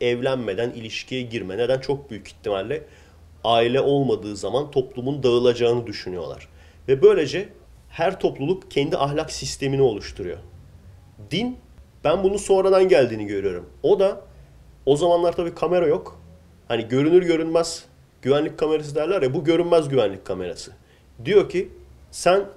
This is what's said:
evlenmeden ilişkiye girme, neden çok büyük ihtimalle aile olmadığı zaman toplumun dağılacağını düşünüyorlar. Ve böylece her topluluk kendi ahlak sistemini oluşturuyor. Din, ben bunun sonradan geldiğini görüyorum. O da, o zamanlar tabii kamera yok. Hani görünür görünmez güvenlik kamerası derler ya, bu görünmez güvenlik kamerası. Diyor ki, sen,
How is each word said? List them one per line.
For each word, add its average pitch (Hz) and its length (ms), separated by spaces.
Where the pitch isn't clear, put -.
evlenmeden 120 720
ilişkiye 117 520
girme, 101 360
neden 120 220
çok 139 300
büyük 104 180
ihtimalle 110 540
aile 117 360
olmadığı 123 560
zaman 113 340
toplumun 131 520
dağılacağını 120 640
düşünüyorlar. 90 600
Ve 135 140
böylece 180 460
her 185 320
topluluk 156 500
kendi 143 260
ahlak 147 360
sistemini 135 500
oluşturuyor. 101 560
Din, 240 280
ben 180 200
bunun 196 120
sonradan 190 520
geldiğini 123 380
görüyorum. 98 420
O 185 180
da, 202 200
o 139 100
zamanlar 170 400
tabii 170 180
kamera 170 320
yok. - 340
Hani 113 200
görünür 151 340
görünmez 165 640
güvenlik 151 360
kamerası 151 360
derler 160 280
ya, 131 120
bu 165 100
görünmez 165 440
güvenlik 107 360
kamerası. 90 480
Diyor 175 240
ki, - 240
sen, 196 340